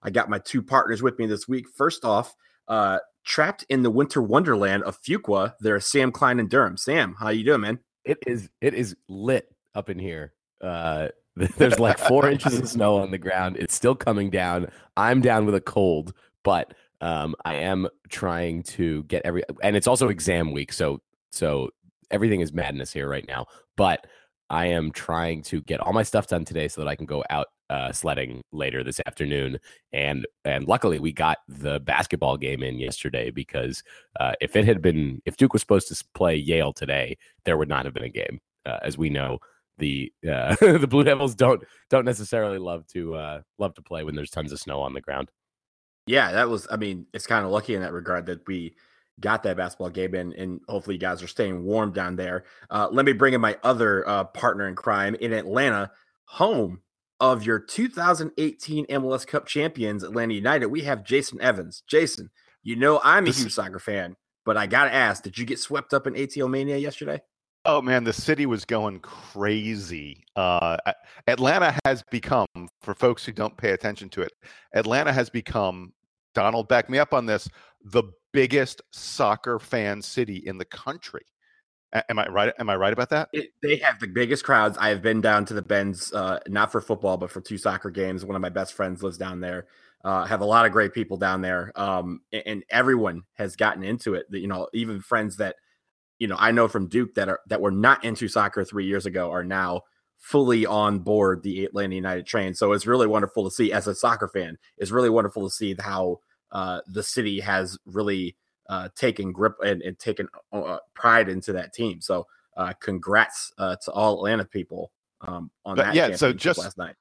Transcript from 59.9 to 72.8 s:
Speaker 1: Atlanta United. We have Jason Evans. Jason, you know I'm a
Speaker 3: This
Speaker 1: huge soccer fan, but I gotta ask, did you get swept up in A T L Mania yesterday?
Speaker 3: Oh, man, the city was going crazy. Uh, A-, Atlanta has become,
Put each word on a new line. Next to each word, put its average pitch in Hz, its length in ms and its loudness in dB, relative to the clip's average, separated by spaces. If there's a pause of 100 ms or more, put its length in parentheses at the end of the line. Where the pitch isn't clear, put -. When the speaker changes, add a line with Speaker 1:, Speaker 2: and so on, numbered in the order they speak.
Speaker 1:
Atlanta 113 300 -4
United. 120 360 0
We 147 160 -4
have 127 200 -4
Jason 131 380 0
Evans. 98 440 -2
Jason, 151 440 0 (320)
you 117 140 -6
know 143 280 4
I'm 185 200 6
a - 20 4
Speaker 3:
This 131 160 0
Speaker 1:
huge 107 100 -4
soccer 95 260 -6
fan, 92 380 -6 (300)
but 107 100 2
I 104 100 0
gotta 131 240 4
ask, 117 320 2
did - 140 -12
you 117 80 -6
get 120 140 -6
swept - 340 -6
up 139 140 2
in 135 100 -4
A 139 100 -2
T 139 140 -8
L 131 80 0
Mania 135 300 -2
yesterday? 147 420 -6 (460)
Speaker 3:
Oh, 151 160 4
man, 127 220 2
the 113 100 0
city 147 320 0
was 113 180 -2
going 107 360 -2
crazy. 101 1200 -6 (100)
Uh, 87 520 2
A-, 101 80 0 (340)
Atlanta 135 560 4
has 135 260 2
become, 117 360 0 (340)